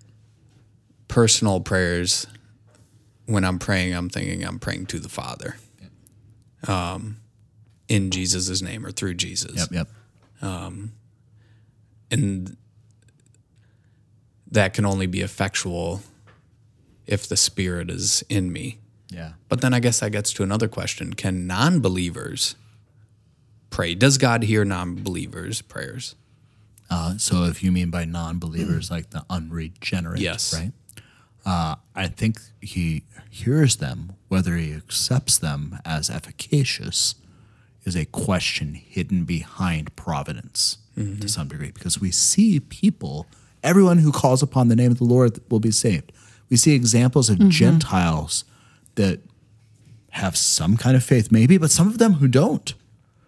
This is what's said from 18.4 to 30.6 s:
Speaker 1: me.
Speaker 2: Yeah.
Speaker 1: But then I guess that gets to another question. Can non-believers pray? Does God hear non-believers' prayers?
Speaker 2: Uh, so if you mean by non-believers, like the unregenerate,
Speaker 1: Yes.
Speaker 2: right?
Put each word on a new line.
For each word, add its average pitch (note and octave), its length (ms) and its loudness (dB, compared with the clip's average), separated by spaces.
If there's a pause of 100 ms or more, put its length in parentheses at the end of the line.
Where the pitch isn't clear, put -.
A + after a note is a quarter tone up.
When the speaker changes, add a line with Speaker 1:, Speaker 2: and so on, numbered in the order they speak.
Speaker 1:
me. - 260 -10 (320)
Speaker 2:
Yeah. E2 220 -14 (160)
Speaker 1:
But A#2 120 -2
then B2+ 140 2
I B2 60 2
guess A#2+ 200 2
that G#2+ 120 -4
gets G#2 220 -4
to - 80 -4
another G#2+ 260 0
question. F2+ 460 -8
Can F#2 320 -4
non-believers F#2 1120 -2 (1120)
pray? F2 240 -4
Does C3 240 4
God A#2 260 2
hear G#2+ 200 2
non-believers' F2+ 1000 -8
prayers? - 520 -14 (760)
Speaker 2:
Uh, F2 280 -2
so F2+ 260 0
if E2+ 180 -2
you F#2+ 100 2
mean F2+ 180 0
by E2+ 160 -4
non-believers, E2 840 -4
like E2+ 200 -8
the - 180 -10
unregenerate, E2+ 920 -6
Speaker 1:
Yes. - 340 -4
Speaker 2:
right? E2 180 -6 (720)